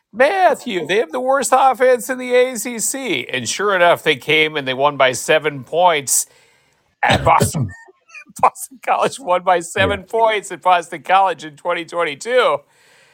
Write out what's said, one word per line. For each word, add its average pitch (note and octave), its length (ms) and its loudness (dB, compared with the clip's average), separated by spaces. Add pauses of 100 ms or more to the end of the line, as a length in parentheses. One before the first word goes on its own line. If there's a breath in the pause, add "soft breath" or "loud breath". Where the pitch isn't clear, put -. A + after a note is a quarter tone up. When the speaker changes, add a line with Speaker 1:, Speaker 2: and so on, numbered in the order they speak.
(120 soft breath)
Speaker 1:
"Matthew, C4 720 0
they F3+ 100 -2
have D#4+ 160 -2
the B3+ 80 -4
worst C4 340 0
offense B3+ 560 2
in B3+ 80 -6
the B3 160 -4
A B3 220 2
C A#3 240 -8
C." F#3+ 480 -4
And B2 200 -6
sure G3+ 280 -2
enough, F3 260 4
they D#3 140 0
came D#3 400 0
and C#3 100 -6
they C3 80 -2
won C#3+ 220 0
by C3 160 2
seven D3 500 -2
points D#3 640 0 (800 soft breath)
at A#2+ 200 0
Boston. D#3+ 520 2
<laughs> - 640 -20
Boston - 420 -2
College - 380 -2
won F3+ 220 -2
by F3+ 180 2
seven G3 400 -2
Speaker 2:
Yeah. F#3 60 -20
Speaker 1:
points A3 460 0
at D#3+ 100 -12
Boston F3 400 0
College F3+ 420 2
in D3+ 120 -16
twenty F3 280 -4
twenty-two. E3+ 720 0 (560 soft breath)